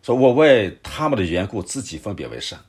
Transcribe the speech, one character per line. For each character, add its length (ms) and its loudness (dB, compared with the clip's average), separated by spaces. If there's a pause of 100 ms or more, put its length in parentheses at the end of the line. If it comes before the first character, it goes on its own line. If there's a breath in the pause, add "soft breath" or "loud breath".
说 120 0
，“我 180 4
为 480 4
他 280 -6
们 100 -2
的 60 0
缘 200 -2
故， 160 -6
自 200 -10
己 160 -12
分 180 -10
别 140 -10
为 100 -12
圣。” 180 -12 (120)